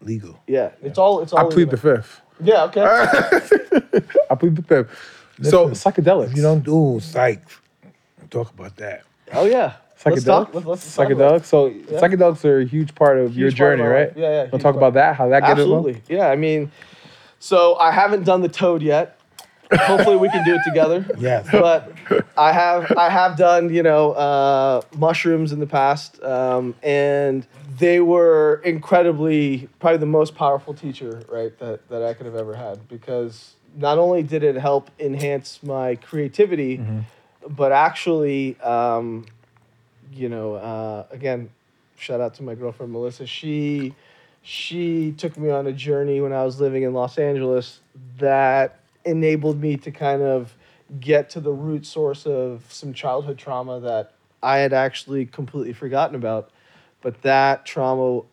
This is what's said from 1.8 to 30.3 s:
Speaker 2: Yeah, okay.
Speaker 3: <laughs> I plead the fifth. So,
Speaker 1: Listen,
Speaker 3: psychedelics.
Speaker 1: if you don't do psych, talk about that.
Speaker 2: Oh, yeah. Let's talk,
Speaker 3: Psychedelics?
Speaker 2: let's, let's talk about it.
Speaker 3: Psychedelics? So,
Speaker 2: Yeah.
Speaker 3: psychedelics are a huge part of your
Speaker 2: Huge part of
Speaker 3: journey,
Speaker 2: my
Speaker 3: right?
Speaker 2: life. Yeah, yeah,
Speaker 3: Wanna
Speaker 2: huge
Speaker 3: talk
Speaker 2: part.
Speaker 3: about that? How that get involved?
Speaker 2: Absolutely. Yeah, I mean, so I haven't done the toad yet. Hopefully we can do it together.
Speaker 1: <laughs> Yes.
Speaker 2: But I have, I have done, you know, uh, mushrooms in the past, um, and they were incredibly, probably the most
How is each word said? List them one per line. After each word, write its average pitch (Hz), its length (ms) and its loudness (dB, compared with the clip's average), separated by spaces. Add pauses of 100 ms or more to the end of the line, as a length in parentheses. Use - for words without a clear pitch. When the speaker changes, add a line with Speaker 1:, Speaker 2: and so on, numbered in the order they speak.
Speaker 2:
Yeah, 185 240 4
okay. 196 180 0
Speaker 3:
<laughs> 277 1500 2
I - 60 2
plead 170 200 0
the 170 80 -4
fifth. 131 260 2 (540)
So, 165 220 6
Speaker 1:
Listen, 147 260 0
Speaker 3:
psychedelics. 156 400 2
Speaker 1:
if 131 60 -8
you 147 40 0
don't 151 220 2
do 147 380 2
psych, 123 400 -2 (880)
talk 117 240 -8
about 95 240 -20
that. 104 260 -14 (300)
Speaker 2:
Oh, 156 120 2
yeah. 208 280 2 (320)
Let's 156 180 2
talk, 202 280 4
Speaker 3:
Psychedelics? - 20 -16
Speaker 2:
let's, 170 120 -8
let's 175 300 -8
talk 139 160 2
about 139 240 6
it. 170 80 0
Speaker 3:
Psychedelics? - 20 -20
So, 147 220 4
Speaker 2:
Yeah. 156 320 -8
Speaker 3:
psychedelics 175 460 2
are 143 140 6
a 131 60 0
huge 147 300 -4
part 143 240 4
of 120 180 -2
your 131 120 2
Speaker 2:
Huge 127 80 -2
part 147 160 4
of 131 60 0
Speaker 3:
journey, 117 100 0
Speaker 2:
my 123 60 4
Speaker 3:
right? 147 140 2
Speaker 2:
life. - 80 -14
Yeah, 156 60 -6
yeah, 151 140 0
Speaker 3:
Wanna 131 140 -4
Speaker 2:
huge - 0 -
Speaker 3:
talk 131 100 -2
Speaker 2:
part. 143 160 4
Speaker 3:
about 131 160 4
that? 147 220 4
How 131 140 0
that 135 120 6
get 143 180 4
involved? 156 300 2
Speaker 2:
Absolutely. 117 120 -8 (140)
Yeah, 180 140 2
I 135 60 2
mean, 151 360 -2 (680)
so 175 360 4
I 165 160 4
haven't 196 320 2
done 185 180 2
the 175 80 -2
toad 175 320 0
yet. 151 360 0 (540)
Hopefully - 460 4
we - 120 2
can 880 160 -2
do - 100 4
it 762 100 0
together. 190 480 0
Speaker 1:
<laughs> - 40 -6
Yes. 117 340 -2
Speaker 2:
But 170 420 2 (440)
I 151 140 4
have, 175 440 0
I 170 140 4
have 180 280 2
done, 175 360 4
you 170 80 2
know, 151 300 4
uh, 139 720 2 (160)
mushrooms 160 540 0
in 147 80 -6
the 147 80 -4
past, 143 540 -2
um, 127 640 -2
and 143 640 -2 (320)
they 175 220 4
were 165 640 4
incredibly, 156 1040 0 (120)
probably 165 180 2
the 156 80 -2
most 151 300 0